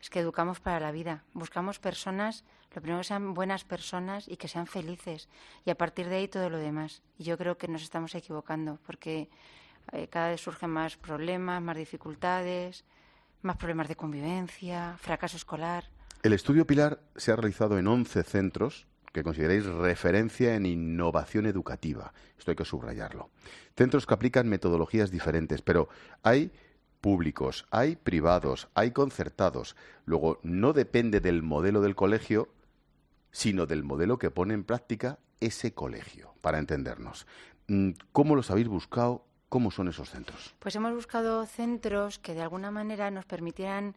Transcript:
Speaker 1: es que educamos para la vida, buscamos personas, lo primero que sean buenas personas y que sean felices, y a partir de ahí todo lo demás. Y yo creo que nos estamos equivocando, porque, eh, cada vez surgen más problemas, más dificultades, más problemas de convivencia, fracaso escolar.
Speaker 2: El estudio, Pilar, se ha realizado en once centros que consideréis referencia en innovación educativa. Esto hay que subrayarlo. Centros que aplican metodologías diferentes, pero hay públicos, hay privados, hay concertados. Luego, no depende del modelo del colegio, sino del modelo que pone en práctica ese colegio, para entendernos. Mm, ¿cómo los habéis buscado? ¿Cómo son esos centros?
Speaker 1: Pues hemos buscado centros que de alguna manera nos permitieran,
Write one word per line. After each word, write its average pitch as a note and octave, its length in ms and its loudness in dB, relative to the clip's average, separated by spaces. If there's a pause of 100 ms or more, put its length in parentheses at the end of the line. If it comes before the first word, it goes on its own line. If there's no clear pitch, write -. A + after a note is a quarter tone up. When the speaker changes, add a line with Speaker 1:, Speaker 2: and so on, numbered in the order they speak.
Speaker 1:
es - 80 -16
que F3+ 120 -2
educamos E3+ 400 -2
para F3 180 -2
la D#3 140 -4
vida, D#3+ 400 -8
buscamos F3+ 480 -6
personas, G3+ 640 -6 (280)
lo - 80 -12
primero E3 200 -4
que F#3 80 -6
sean G3+ 260 -4
buenas F#3+ 300 -4
personas F3+ 640 -8
y F#3 80 -12
que - 100 -12
sean E3 220 -8
felices, E3+ 600 -10 (360)
y F3+ 60 0
a E3 40 2
partir E3+ 340 -4
de F#3 80 -2
ahí G3 120 -2
todo F#3 200 -4
lo E3 100 -6
demás. D3+ 440 -6 (160)
Y E3 60 -12
yo E3+ 140 -4
creo F3 200 -4
que - 80 -8
nos D#3+ 160 -6
estamos E3 320 -8
equivocando, D#3 720 -8
porque, D#3 420 -8 (640)
eh, D#3+ 160 -8
cada E3+ 220 0
vez E3+ 100 -4
surgen E3+ 300 -8
más D#3+ 260 -4
problemas, F3+ 680 -4
más E3+ 140 -6
dificultades, F3+ 1080 -4 (580)
más F3+ 140 0
problemas E3 300 -2
de D#3 80 -6
convivencia, F3 1040 -6
fracaso F3 380 -4
escolar. E3+ 480 -6 (400)
Speaker 2:
El A2 80 6
estudio, C#3+ 340 6
Pilar, D3 340 4 (140)
se - 160 2
ha A2 60 6
realizado G#2 420 4
en F#2 80 4
once A2+ 380 4
centros G2 640 0 (240)
que D#2+ 100 -2
consideréis D#2+ 420 2
referencia F#2+ 920 2
en G2+ 100 0
innovación E2+ 800 0
educativa. - 680 -4 (240)
Esto - 140 -4
hay E2 60 0
que - 80 -4
subrayarlo. - 680 -8 (460)
Centros B2+ 300 6
que - 80 4
aplican A#2+ 340 4
metodologías F#2 640 2
diferentes, D#2+ 500 0
pero E2 260 4 (360)
hay C#3+ 260 6 (500)
públicos, D#2 720 2
hay C#3 240 2
privados, E2 800 2
hay A2+ 160 4
concertados. F#2+ 840 0 (280)
Luego, D#2+ 380 2
no F#2 300 2
depende A#2 480 4
del F2 240 2
modelo E2 360 2
del G2+ 140 4
colegio, G#2+ 540 2 (800)
sino F#2+ 360 0
del D2+ 180 -2
modelo D#2+ 340 0
que F2 140 0
pone F#2+ 220 0
en G#2 100 -4
práctica A#2+ 540 -4 (220)
ese A2+ 340 -2
colegio, - 640 -10
para D#2 180 0
entendernos. C2 680 -6 (420)
Mm, G2 220 2 (220)
¿cómo D3 220 6
los B2+ 160 2
habéis G#2+ 180 4
buscado? A#2+ 560 -2 (240)
¿Cómo A#2+ 220 2
son F#2 180 -2
esos D#2 220 -8
centros? - 480 -16
Speaker 1:
Pues G3 160 -8
hemos A3+ 180 -2
buscado A3+ 540 -2
centros G#3+ 720 -4
que F3 160 -10
de D#3+ 80 -6
alguna F#3 300 -6
manera G#3 400 -4
nos F#3+ 140 -8
permitieran, F#3+ 720 -6